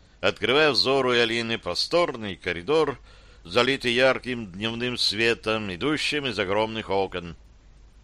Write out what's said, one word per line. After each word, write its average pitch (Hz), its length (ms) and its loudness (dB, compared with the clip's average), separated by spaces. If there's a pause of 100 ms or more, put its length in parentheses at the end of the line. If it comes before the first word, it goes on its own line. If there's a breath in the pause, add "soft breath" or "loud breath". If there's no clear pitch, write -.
(220 soft breath)
открывая 139 500 4
взору 131 420 2
и 120 40 4
Алины 117 400 2
просторный 110 800 -2
коридор, 120 640 -2 (460 soft breath)
залитый 120 480 2
ярким 120 580 0
дневным 113 460 -4
светом, 110 760 0
идущим 139 520 -2
из 113 120 -6
огромных 107 520 -2
окон. 90 460 -2 (680)